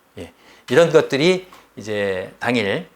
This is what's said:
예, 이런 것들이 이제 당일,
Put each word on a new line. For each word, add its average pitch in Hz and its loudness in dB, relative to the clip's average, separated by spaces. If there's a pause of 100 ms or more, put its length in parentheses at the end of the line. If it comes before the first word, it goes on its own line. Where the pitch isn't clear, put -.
(180)
예, 85 -18 (360)
이런 147 4
것들이 160 2 (280)
이제 101 -6
당일, 120 -2